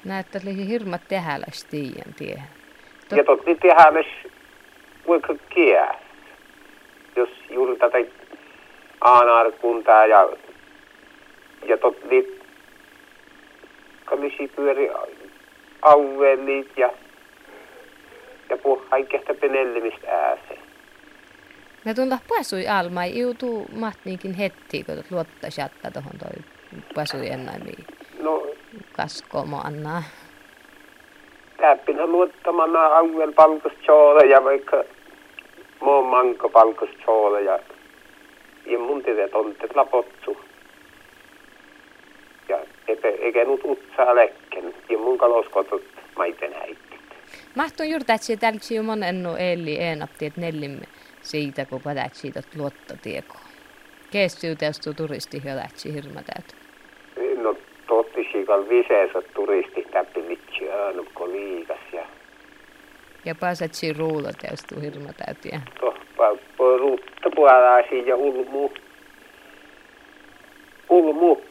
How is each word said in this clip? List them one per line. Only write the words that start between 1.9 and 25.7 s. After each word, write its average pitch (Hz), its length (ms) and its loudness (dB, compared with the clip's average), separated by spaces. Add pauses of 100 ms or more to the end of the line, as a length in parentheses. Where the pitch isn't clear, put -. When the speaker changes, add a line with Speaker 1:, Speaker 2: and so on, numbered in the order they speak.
Speaker 1:
tiehen. - 260 -12 (680)
Speaker 2:
Tot- - 80 2
Ja - 60 4
tot - 240 2
oli 170 80 2
tehäläs 160 500 8 (1000)
vaikka 170 280 0 (140)
kiäs. 139 460 2 (1200)
Jos 123 140 0 (200)
juuri 127 260 -2
tätä 123 220 0 (1040)
Aanaarkuntaa 117 1040 6
ja, 104 240 8 (1400)
ja 113 120 2
tot - 280 0
oli 127 340 0 (1700)
kamisi 139 500 -6
pyöri 139 340 -2 (920)
auvelit 139 960 4
ja, 123 120 2 (1600)
ja - 80 -4
puh 131 340 0
haikehtä 135 420 -4
penellimistä 127 760 -4
ääse. 71 480 -4 (1300)
Speaker 1:
Ne 220 80 -4
tuntuu 262 240 -2 (100)
puhasui 277 400 -4
alma, 180 360 -2
ei 180 160 -6
juutu 240 460 -6 (100)
mahtiinkin 190 580 -10
heti, 180 500 -8
kun 156 120 -10
tot 151 160 -16
luottais 165 460 -10
jättää - 340 -12